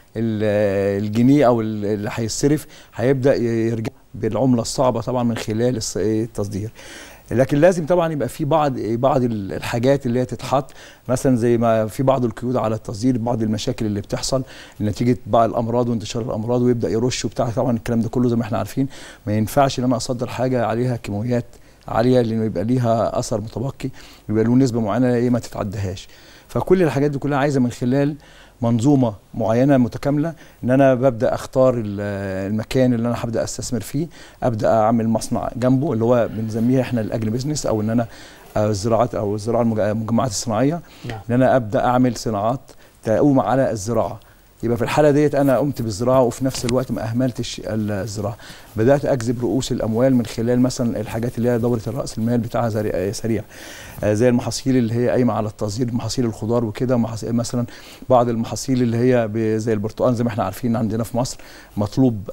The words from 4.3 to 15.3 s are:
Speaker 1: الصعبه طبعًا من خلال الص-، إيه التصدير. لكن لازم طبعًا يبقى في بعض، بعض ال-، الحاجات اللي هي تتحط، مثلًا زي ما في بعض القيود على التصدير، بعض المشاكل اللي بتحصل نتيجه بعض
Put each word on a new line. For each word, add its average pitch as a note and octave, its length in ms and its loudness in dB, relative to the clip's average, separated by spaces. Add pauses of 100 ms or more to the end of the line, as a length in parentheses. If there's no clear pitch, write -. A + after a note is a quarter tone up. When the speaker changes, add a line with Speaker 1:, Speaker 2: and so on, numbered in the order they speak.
Speaker 1:
الصعبه A#2+ 400 0
طبعًا B2+ 220 -2
من A#2 140 -2
خلال A2 440 -2
الص-، - 160 -6
إيه A2 260 0
التصدير. G#2+ 480 -6 (600)
لكن C3 260 2
لازم E3 280 4
طبعًا E3+ 280 0
يبقى B2+ 160 -2
في - 160 -6
بعض، D3 340 2
بعض A#2+ 440 2
ال-، G#2+ 300 -2
الحاجات B2 520 0
اللي A#2+ 140 0
هي B2+ 60 0
تتحط، - 460 -2 (360)
مثلًا B2+ 280 2
زي A#2+ 220 4
ما A2+ 300 2
في A#2+ 160 -4
بعض C3 220 2
القيود A#2+ 300 -4
على A2 200 0
التصدير، A2 420 -2
بعض A#2 240 -2
المشاكل A2 440 -2
اللي G2+ 160 -2
بتحصل C3 420 -4 (380)
نتيجه A#2+ 360 0 (100)
بعض A2+ 220 4